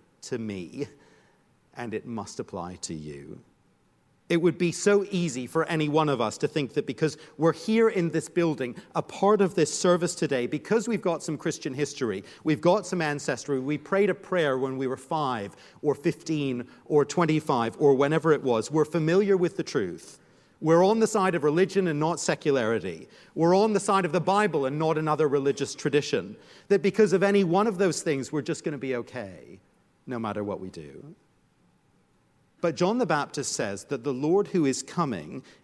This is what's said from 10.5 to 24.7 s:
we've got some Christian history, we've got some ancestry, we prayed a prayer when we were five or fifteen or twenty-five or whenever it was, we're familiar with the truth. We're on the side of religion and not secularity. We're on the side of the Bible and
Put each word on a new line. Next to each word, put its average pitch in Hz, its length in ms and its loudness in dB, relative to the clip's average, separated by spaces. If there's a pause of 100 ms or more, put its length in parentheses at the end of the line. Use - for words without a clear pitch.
we've 226 160 -2
got 165 220 -2
some 151 140 -6
Christian 151 360 -6
history, 127 520 -4 (180)
we've 156 160 0
got 180 260 2
some 180 160 -4
ancestry, 147 560 -2
we 139 200 -4
prayed 196 320 0
a 180 40 -2
prayer 151 440 0
when 131 200 -4
we 135 80 -2
were 127 120 -2
five 127 580 -4 (260)
or 147 140 0
fifteen 143 720 -2 (200)
or 147 180 4
twenty-five 147 760 0
or 143 140 6
whenever 156 400 4
it 131 100 2
was, 113 260 2
we're 151 140 2
familiar 175 540 2
with 180 180 0
the 139 80 -6
truth. - 560 -6 (400)
We're 165 260 6
on 220 140 4
the 220 80 4
side 190 260 2
of 151 120 -2
religion 180 420 2
and 156 100 0
not 156 220 0
secularity. 113 880 0 (260)
We're 170 220 4
on 214 160 4
the 202 80 2
side 196 240 2
of 165 80 -2
the 175 80 0
Bible 180 460 2
and 139 120 -2